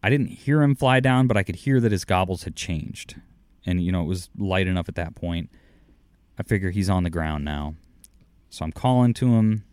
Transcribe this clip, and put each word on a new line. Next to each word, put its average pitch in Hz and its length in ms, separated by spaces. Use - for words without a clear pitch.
I 98 80
didn't 135 180
hear 147 340
him 143 140
fly 131 240
down, 131 280
but 113 100
I 98 60
could 90 140
hear 135 220
that 117 140
his 92 100
gobbles 92 400
had 85 140
changed. - 580
And, 87 160
you 90 120
know, 90 80
it 78 60
was 90 300
light 95 300
enough 90 220
at 78 60
that 82 200
point. 85 340
I - 60
figure 95 280
he's 95 180
on 92 140
the 87 60
ground 78 360
now. 73 300
So - 160
I'm 80 80
calling 123 420
to 127 200
him 110 380